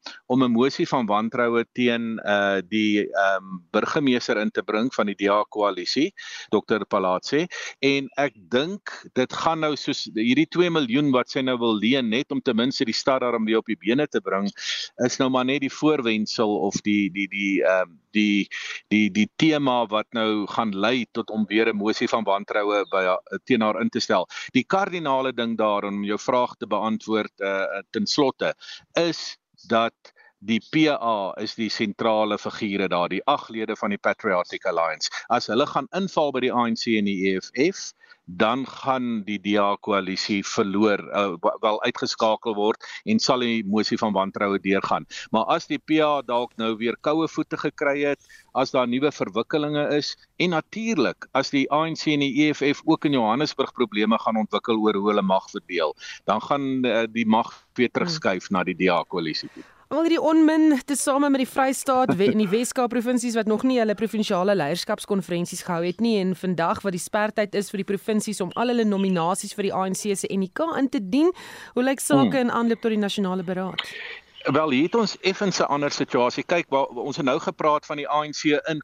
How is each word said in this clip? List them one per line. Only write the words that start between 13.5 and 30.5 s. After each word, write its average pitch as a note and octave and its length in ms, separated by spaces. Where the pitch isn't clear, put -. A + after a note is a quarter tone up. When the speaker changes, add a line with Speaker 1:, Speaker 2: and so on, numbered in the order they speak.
Speaker 1:
op A2 80
die G#2+ 140
bene B2+ 280
te A2 140
bring, F#2+ 300
is B2 220
nou C3 100
maar B2+ 160
net C#3 160
die C3+ 80
voorwendsel A2+ 880
of G2 220
die, G#2 280
die, G2 200
die, G2 340
ehm, F#2 260
die, G#2 380
die, G#2 200
die G#2 280
tema C#3+ 500
wat G#2+ 240
nou A2 360
gaan A2 280
lei A2+ 380
tot A2+ 160
om G#2+ 180
weer A2 220
'n G#2+ 80
mosie G#2+ 320
van A#2 140
wantroue G2+ 680
by F#2+ 140
haar, F#2 140
teen A#2+ 160
haar G#2+ 200
in A2+ 80
te A2+ 100
stel. G2+ 280
Die B2+ 120
kardinale D#3+ 720
ding A#2 240
daar, G#2 260
om G2+ 200
jou G#2 160
vraag B2 380
te A2 100
beantwoord, G#2+ 720
eh, G2 420
ten G#2 160
slotte, B2+ 460
is - 440
dat A2+ 260
die A2 200